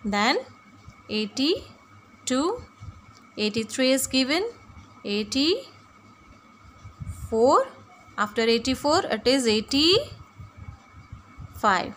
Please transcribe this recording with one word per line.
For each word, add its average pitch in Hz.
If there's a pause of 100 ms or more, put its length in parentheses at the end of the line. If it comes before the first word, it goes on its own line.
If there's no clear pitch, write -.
then 214 (680)
eighty-two, 269 (760)
eighty-three 220
is 262
given, 277 (560)
eighty-four. - (500)
After 208
eighty-four, 254
it 220
is 262
eighty-five -